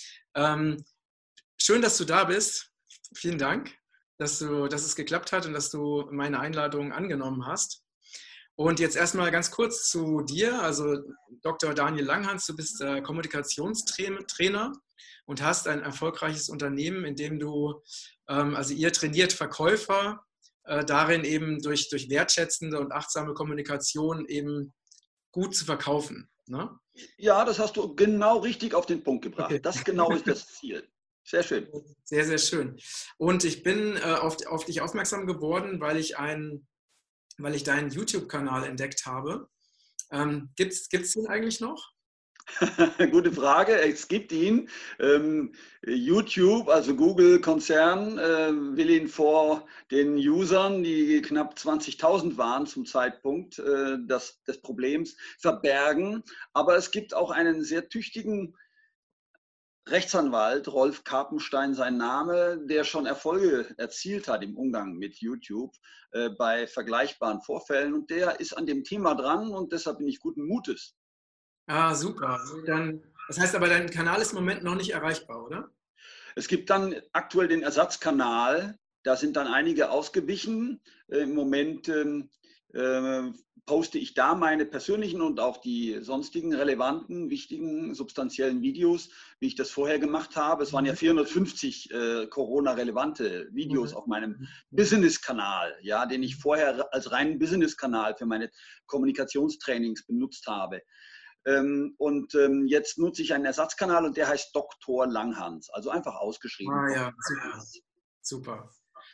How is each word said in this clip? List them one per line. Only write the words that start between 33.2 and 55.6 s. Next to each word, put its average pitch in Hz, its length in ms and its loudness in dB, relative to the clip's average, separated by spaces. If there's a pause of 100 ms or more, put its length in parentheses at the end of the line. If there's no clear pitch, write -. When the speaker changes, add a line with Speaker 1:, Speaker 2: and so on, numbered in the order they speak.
Speaker 1:
ich - 180 -4
bin, 208 340 0
äh, - 40 -4
auf, 160 480 0
auf 160 160 -4
dich 165 160 -6
aufmerksam 196 460 -4
geworden, 175 540 -2
weil 151 160 0
ich 156 220 -4
ein, 151 480 -6 (720)
weil 143 160 -4
ich 143 80 -4
deinen 143 280 0
YouTube-Kanal 139 720 -4
entdeckt 135 420 -6
habe. 143 420 -8 (600)
Ähm, 147 460 -2
gibt's, 190 320 -2
gibt's 180 240 0
den 220 160 -2
eigentlich 220 320 -2
noch? 262 320 -10 (540)
Speaker 2:
<laughs> - 680 2
Gute 170 200 6
Frage. 170 480 6
Es 156 280 2
gibt 208 240 -2
ihn. 190 360 4 (300)
Ähm, 147 560 4 (320)
YouTube, 185 840 4
also 143 260 6
Google-Konzern, 175 1200 6
äh, 160 340 2 (240)
will 160 140 4
ihn 160 180 6
vor 156 580 4 (240)
den 143 260 4
Usern, 185 640 4
die 156 400 4
knapp 151 360 -2
zwanzigtausend 156 760 0
waren 123 300 0
zum 131 200 -8
Zeitpunkt, 139 760 -2
äh, 135 460 2
das, - 360 -2
des - 180 -8
Problems, 135 560 -2 (220)
verbergen. 156 840 2 (300)